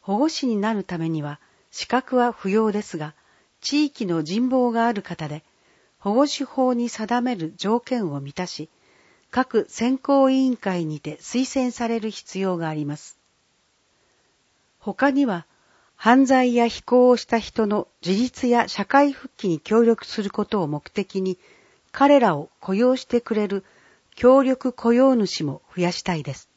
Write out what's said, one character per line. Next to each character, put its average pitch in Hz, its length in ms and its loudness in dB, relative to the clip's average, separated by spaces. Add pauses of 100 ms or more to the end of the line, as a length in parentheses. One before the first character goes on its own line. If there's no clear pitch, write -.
保 196 160 -4
護 302 120 2
司 - 160 -6
に 226 120 0
な 214 160 -2
る 196 100 -4
た 175 140 -8
め 165 120 -4
に 156 140 -4
は、 147 160 -10 (320)
資 - 160 -12
格 240 280 -2
は 240 160 2
不 190 200 -6
要 214 200 2
で 208 100 -4
す - 160 -12
が、 151 180 -10 (460)
地 294 240 0
域 262 200 -6
の 165 180 0
人 214 260 -2
望 247 220 2
が 226 140 0
あ 233 80 0
る 202 80 -4
方 160 260 -10
で、 147 160 -10 (560)
保 202 140 -4
護 277 140 2
司 - 160 -6
法 254 300 -2
に 240 160 -2
定 233 320 -4
め 247 120 -2
る 165 220 -6
条 220 240 -2
件 226 320 -4
を 143 80 -6
満 139 160 -12
た 180 100 -6
し、 156 220 -14 (640)
各 247 380 -2
選 254 280 -2
考 269 320 4
委 262 60 2
員 262 220 0
会 180 260 -4
に 151 160 -6
て 151 220 -10
推 254 300 -4
薦 254 200 -2
さ 233 160 -6
れ 233 140 -2
る 220 80 -6
必 - 300 -12
要 185 180 -2
が 165 100 -4
あ 156 60 -4
り 151 100 -4
ま 143 140 -6
す。 - 200 -20 (1600)
他 269 320 -2
に 277 140 2
は、 180 200 -4 (500)
犯 254 300 4
罪 254 300 4
や 233 120 2
非 - 160 -8
行 247 240 4
を 247 80 6
し - 80 -8
た 233 160 -2
人 214 280 -4
の 208 200 -2 (180)
自 196 160 0
立 254 260 -4
や 240 200 2
社 - 160 -6
会 285 300 4
復 - 240 -18
帰 208 100 -4
に 160 140 -2
協 226 240 2
力 233 200 0
す - 160 -8
る 196 80 -4
こ - 140 -4
と 202 180 -2
を 156 60 -2
目 185 220 -6
的 196 320 -6
に、 190 160 -4 (560)
彼 285 260 6
ら 202 160 4
を 143 140 -8 (100)
雇 190 140 -6
用 254 240 2
し - 80 -12
て 240 160 0
く - 120 -6
れ 208 140 0
る 190 160 -6 (520)
協 262 280 6
力 254 300 -2
雇 233 180 0
用 262 240 6
主 190 300 -2
も 170 160 -8 (120)
増 180 100 -2
や 175 100 0
し - 80 -10
た 180 140 -2
い 151 80 -8
で 143 100 -8
す。 - 240 -16